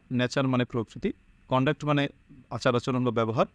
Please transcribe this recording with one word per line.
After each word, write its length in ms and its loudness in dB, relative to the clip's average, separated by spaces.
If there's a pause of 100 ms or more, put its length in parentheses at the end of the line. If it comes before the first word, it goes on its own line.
(100)
নেচার 380 0
মানে 160 2
প্রকৃতি, 480 -4 (360)
কন্ডাক্ট 360 0
মানে 240 0 (420)
আচার 260 0
আচরণ 280 0
বা 60 2
ব্যবহার 440 0